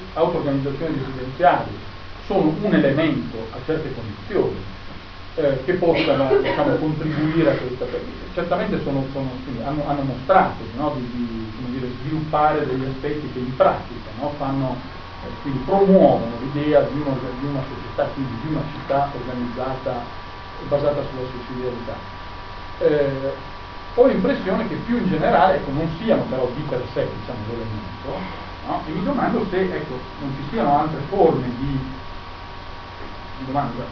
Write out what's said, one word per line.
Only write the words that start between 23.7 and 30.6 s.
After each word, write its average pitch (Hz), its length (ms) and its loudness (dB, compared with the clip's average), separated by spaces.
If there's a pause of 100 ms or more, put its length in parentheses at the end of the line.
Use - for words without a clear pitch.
ho 247 100 10
l'impressione 185 640 2
che 160 60 -4 (120)
più 240 120 2
in 185 100 2
generale, 151 480 6
ecco, 143 140 -4
non 156 180 0 (100)
siano 175 240 4
però 127 320 0
di 151 80 -4
per 127 200 -2 (100)
sé, 139 140 0 (140)
diciamo, 117 180 -8 (100)
l'elemento, 113 600 -6 (560)
no? - 200 -2
E 151 40 -4
mi 185 140 -2
domando 220 460 2
se, 185 100 2 (120)
ecco, 151 260 -6 (220)
non 135 160 -4
ci - 140 -8
siano 160 280 4